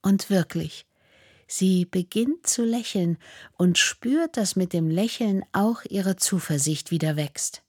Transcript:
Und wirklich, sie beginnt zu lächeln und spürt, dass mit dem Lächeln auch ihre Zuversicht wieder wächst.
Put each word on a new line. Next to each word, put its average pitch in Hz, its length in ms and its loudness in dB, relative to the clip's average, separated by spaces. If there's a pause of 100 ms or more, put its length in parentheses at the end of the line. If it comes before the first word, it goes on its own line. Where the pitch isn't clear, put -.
Und 196 280 2
wirklich, 165 560 0 (600)
sie 185 380 2
beginnt 220 640 -2
zu - 180 0
lächeln 214 540 -2 (380)
und 180 220 4
spürt, 320 580 0
dass 208 200 0
mit 185 160 0
dem 160 180 0
Lächeln 196 640 0
auch 220 360 0
ihre 190 280 0
Zuversicht 156 720 0
wieder 156 260 0
wächst. - 520 -6